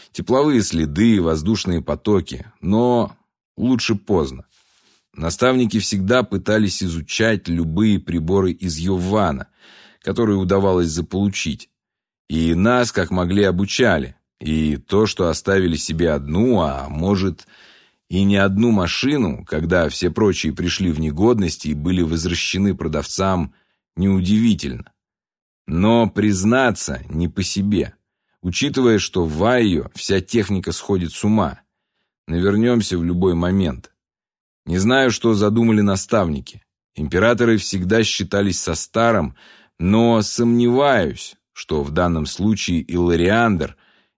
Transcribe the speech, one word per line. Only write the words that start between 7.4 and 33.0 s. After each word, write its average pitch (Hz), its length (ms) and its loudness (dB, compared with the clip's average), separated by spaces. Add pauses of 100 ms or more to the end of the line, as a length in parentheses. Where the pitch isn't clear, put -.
любые 85 540 0
приборы 87 500 0
из 82 280 -6
Йована, 90 680 -2 (560)
которые 104 360 0
удавалось 95 500 2
заполучить. 90 840 -4 (580)
И 82 280 0
нас, 120 340 2
как 92 220 -2
могли, 92 320 0
обучали. 92 720 0 (240)
И 78 380 0
то, 104 280 0
что 90 220 -2
оставили 90 480 0
себе 82 340 -2
одну, 82 480 0
а 69 300 -2
может... 92 580 -2 (600)
и 92 140 0
не 101 140 4
одну 101 340 2
машину, 101 720 0
когда 82 440 0
все - 220 -2
прочие 95 420 0
пришли 87 400 -2
в 78 80 -4
негодность 87 640 0
и 76 80 -2
были 87 280 -2
возвращены 85 720 -2
продавцам, 82 760 -2 (440)
неудивительно. 95 960 0 (720)
Но, 110 420 4
признаться, 104 1000 0
не 80 200 -2
по 98 140 -4
себе, 98 520 -2 (480)
учитывая, 120 560 2
что 87 260 -2
в 78 200 -2
Айо 110 500 2
вся 95 260 -2
техника 98 500 -2
сходит 87 420 -4
с - 120 -8
ума. 101 360 0 (680)
Навернемся 101 680 0
в 82 80 -2